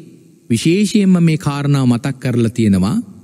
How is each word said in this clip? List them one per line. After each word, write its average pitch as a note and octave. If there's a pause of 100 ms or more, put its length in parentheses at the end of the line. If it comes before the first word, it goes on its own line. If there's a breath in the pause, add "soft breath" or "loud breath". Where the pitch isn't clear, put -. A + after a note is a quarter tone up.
(480)
විශේෂයෙන්ම F#3+
මේ E3
කාරණාව C#3+
මතක් B2
කරලා A#2
තියෙනවා. G#2 (260)